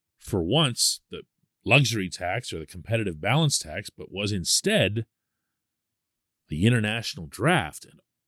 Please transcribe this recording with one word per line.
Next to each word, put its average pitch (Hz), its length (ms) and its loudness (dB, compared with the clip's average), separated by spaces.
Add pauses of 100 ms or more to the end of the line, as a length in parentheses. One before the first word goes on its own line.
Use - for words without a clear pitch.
(200)
for 90 240 -2
once, 123 640 2
the - 140 -12 (420)
luxury 110 440 4
tax 92 440 -6
or 85 60 -6
the 78 80 -8
competitive 92 520 -2
balance 135 380 2
tax, 82 320 -6
but - 220 -16
was 101 200 -2
instead 107 760 2 (1400)
the 78 200 2
international 110 580 0
draft 101 600 -2
and - 140 -20 (280)